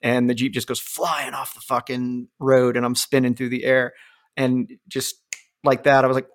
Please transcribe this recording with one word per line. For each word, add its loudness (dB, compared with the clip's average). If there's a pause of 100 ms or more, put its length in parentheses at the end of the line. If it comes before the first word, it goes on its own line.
And 2
the 0
Jeep -2
just -6
goes -6
flying -4
off -10
the -20
fucking -6 (100)
road, 4
and 0
I'm -2
spinning 2
through -4
the -6
air. 2 (420)
And 0 (160)
just -6 (480)
like 2
that, 6
I 4
was 2
like, -2